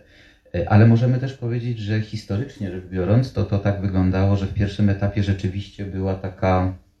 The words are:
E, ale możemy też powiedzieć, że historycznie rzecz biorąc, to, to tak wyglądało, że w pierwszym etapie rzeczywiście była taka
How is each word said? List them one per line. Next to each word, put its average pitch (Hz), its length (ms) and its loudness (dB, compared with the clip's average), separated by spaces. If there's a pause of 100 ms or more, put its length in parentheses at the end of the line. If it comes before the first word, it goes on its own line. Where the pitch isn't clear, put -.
(540)
E, - 140 -2
ale 107 180 8
możemy 123 320 4
też 127 160 -4
powiedzieć, 120 440 -6
że 107 220 -2
historycznie 107 680 -6
rzecz 90 140 -10
biorąc, 95 480 0
to, 101 120 -2
to 101 140 -2
tak 98 220 0
wyglądało, 95 560 2
że 95 100 -2
w - 80 -6
pierwszym 104 340 0
etapie 98 340 0
rzeczywiście 98 640 -4
była 95 300 -4
taka 92 580 0 (280)